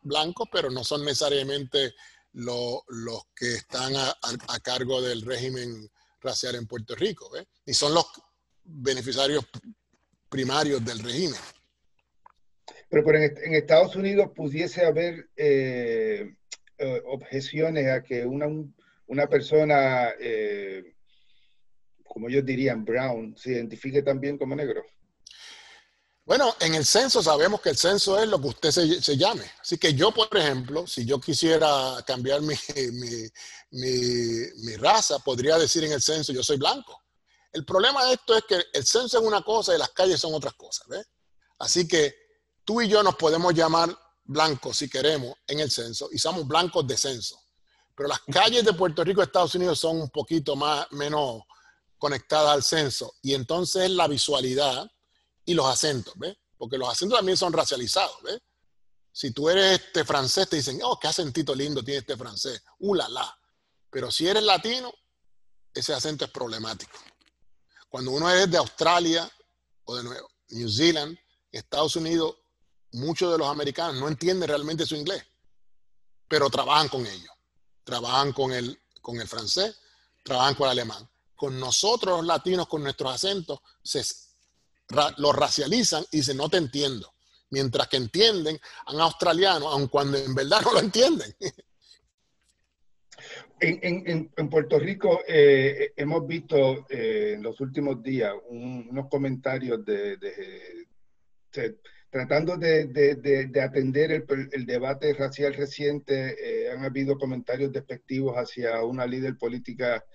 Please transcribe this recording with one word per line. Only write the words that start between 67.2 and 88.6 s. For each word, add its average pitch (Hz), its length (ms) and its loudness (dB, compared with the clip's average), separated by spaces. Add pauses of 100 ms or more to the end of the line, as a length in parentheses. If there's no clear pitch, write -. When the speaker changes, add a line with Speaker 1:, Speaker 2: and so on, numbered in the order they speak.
Speaker 1:
Cuando 127 240 -6
uno 160 180 0
es 185 180 6
de 170 100 4
Australia 165 720 2 (560)
o 123 120 -10
de 120 80 -8
Nue-, 123 240 -12 (220)
New 113 180 -6
Zealand, 156 500 2 (320)
Estados 143 460 -4
Unidos, 165 400 0 (560)
muchos 160 400 -2
de 160 60 2
los 143 100 0
americanos 147 520 -4
no 147 80 -4
entienden 170 400 -2
realmente 151 380 -2
su 160 80 -6
inglés, 156 300 -6 (1040)
pero 143 220 2
trabajan 143 380 2
con 127 180 -4
ello. 92 240 -14 (520)
Trabajan 127 500 0
con 131 200 0
el, 123 260 -6 (220)
con 120 200 -10
el 107 60 -10
francés, 117 500 -4 (460)
trabajan 135 320 2
con 143 120 0
el 131 60 2
alemán. 120 360 -6 (260)
Con 131 240 -6
nosotros 185 600 0
los 165 80 -2
latinos, 175 420 0
con 156 140 -4
nuestros 135 300 -4
acentos, 180 480 -4 (220)
se 127 220 -4 (840)
ra-, 147 300 2
los 143 160 4
racializan 151 800 0
y 156 60 0
dicen, 135 180 0
"No 147 120 -2
te 185 100 2
entiendo". 139 540 -2 (380)
Mientras 135 380 0
que 139 80 -2
entienden 156 640 0 (260)